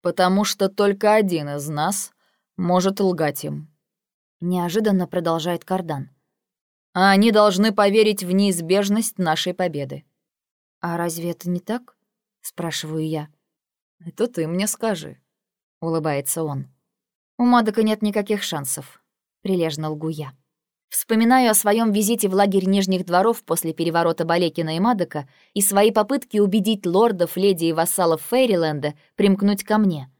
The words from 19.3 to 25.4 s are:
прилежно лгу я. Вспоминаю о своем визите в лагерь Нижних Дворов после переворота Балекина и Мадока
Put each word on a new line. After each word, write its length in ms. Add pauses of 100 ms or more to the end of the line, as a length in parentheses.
прилежно 480
лгу 200
я. 240 (560)
Вспоминаю 600
о 20
своем 380
визите 380
в 40
лагерь 320
Нижних 400
Дворов 380
после 300
переворота 500
Балекина 540
и 20
Мадока 480 (260)